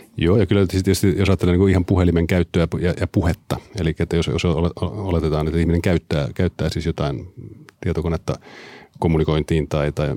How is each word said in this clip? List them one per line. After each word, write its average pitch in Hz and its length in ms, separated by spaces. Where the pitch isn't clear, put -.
Joo, 87 200
ja 101 80
kyllä 101 220
tietysti, 95 500
jos - 120
ajattelee 90 240
niinku 95 140
ihan 92 180
puhelimen 87 420
käyttöä 87 400
ja, 87 200
ja 92 80
puhetta, - 500
eli 80 200
että 85 160
jos, 82 120
jos 78 180
ole-, 85 260
oletetaan, 80 640
että 82 120
ihminen 85 220
käyttää, 80 540
käyttää 82 340
siis - 160
jotain 78 420
tietokonetta 82 580
kommunikointiin 78 680
tai, 73 240
tai 73 260